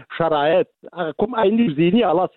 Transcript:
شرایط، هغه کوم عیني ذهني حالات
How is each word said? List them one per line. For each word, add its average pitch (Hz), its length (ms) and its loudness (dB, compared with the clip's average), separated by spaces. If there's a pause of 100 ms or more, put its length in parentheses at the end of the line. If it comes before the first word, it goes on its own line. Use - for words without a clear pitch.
(180)
شرایط، 160 500 0 (260)
هغه 165 240 -6
کوم 233 180 -2
عیني 220 380 2
ذهني 175 300 2
حالات 180 320 0